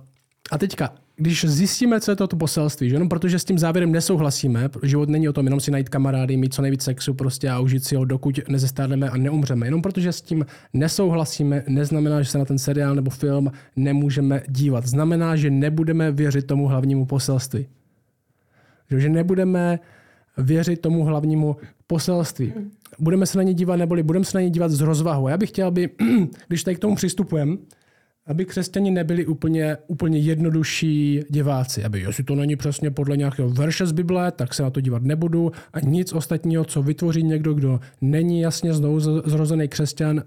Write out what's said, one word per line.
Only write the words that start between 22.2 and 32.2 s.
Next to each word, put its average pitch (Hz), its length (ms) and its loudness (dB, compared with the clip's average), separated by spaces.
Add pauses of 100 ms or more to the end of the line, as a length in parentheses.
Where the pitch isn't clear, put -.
Budeme 180 260 2
se 185 120 -2
na 190 60 2
ně 190 100 2
dívat, 175 220 0
neboli 175 280 0
budeme 170 220 2
se - 120 -4
na 185 40 2
ně 180 80 2
dívat 170 220 0
z 143 100 2
rozvahu. 156 460 2
Já 147 100 0
bych 202 120 -2
chtěl, 190 180 -2
aby, 180 220 0 (280)
<clears throat> 170 300 -2
když 170 160 -4
tady 185 120 -2
k 160 40 -8
tomu 208 160 0
přistupujeme, 165 640 0 (680)
aby 160 200 -2
křesťani 190 460 -2
nebyli 175 340 0
úplně, 156 520 0 (100)
úplně 160 320 0
jednodušší 156 1120 0
diváci. 135 540 0
Aby, 104 160 -2
jestli 107 240 -4